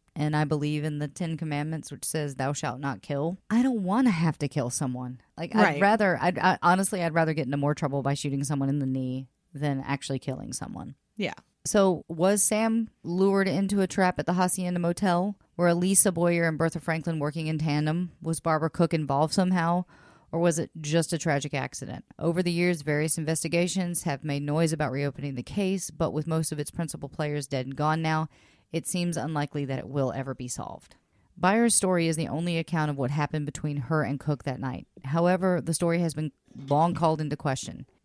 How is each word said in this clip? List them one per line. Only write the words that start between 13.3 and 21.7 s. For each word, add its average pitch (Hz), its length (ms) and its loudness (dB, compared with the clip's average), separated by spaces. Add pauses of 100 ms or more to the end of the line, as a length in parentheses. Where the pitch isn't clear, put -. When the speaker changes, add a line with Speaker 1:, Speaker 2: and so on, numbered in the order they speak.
Speaker 1:
into 196 340 2
a 185 60 2
trap 185 320 2
at 151 60 -4
the 180 80 0
Hacienda 180 460 0
Motel? 180 560 2 (200)
Were 175 120 4
Elisa 180 440 4
Boyer 170 360 2
and 156 100 0
Bertha 165 220 0
Franklin 160 400 -2
working 151 280 -2
in 156 100 -2
tandem? 156 540 0 (100)
Was 160 180 -4
Barbara 156 300 0
Cook 170 240 2
involved 151 400 0
somehow? 180 520 2 (460)
Or 165 80 -2
was 170 180 4
it - 140 -4 (100)
just 156 320 0
a 160 60 -2
tragic 143 340 -2
accident? - 520 -8 (120)